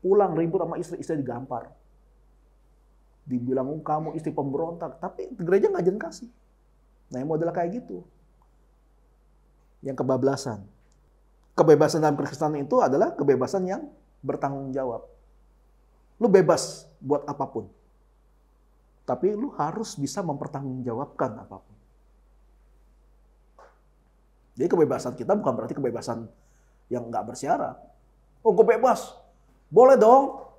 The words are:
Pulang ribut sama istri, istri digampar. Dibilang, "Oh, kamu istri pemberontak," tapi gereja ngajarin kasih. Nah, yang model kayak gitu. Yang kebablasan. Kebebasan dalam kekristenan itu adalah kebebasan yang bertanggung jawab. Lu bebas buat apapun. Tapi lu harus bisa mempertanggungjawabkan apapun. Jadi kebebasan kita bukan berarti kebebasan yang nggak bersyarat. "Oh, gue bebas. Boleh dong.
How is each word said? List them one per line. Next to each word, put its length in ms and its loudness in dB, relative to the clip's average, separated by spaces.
Pulang 340 4
ribut 240 0
sama 160 -6
istri, 240 -8
istri 160 -4
digampar. 560 -8
Dibilang, 480 -4
"Oh, 120 -8
kamu 320 -4
istri 160 -6
pemberontak," 720 -6
tapi 320 -12
gereja 400 2
ngajarin 280 0
kasih. 280 -14
Nah, 120 -8
yang 80 -6
model 240 -2
kayak 280 -6
gitu. 200 -14
Yang 240 -6
kebablasan. 600 -2
Kebebasan 440 6
dalam 160 2
kekristenan 440 -4
itu 200 0
adalah 360 2
kebebasan 480 0
yang 240 -8
bertanggung 520 -6
jawab. 320 -6
Lu 80 4
bebas 560 4
buat 240 -2
apapun. 440 -8
Tapi 280 -2
lu 240 -6
harus 400 -6
bisa 240 -6
mempertanggungjawabkan 1200 -6
apapun. 360 -20
Jadi 160 -2
kebebasan 480 2
kita 200 0
bukan 200 -2
berarti 160 -6
kebebasan 560 -6
yang 200 -6
nggak 240 -6
bersyarat. 440 -4
"Oh, 80 6
gue 120 6
bebas. 480 2
Boleh 240 10
dong. 480 6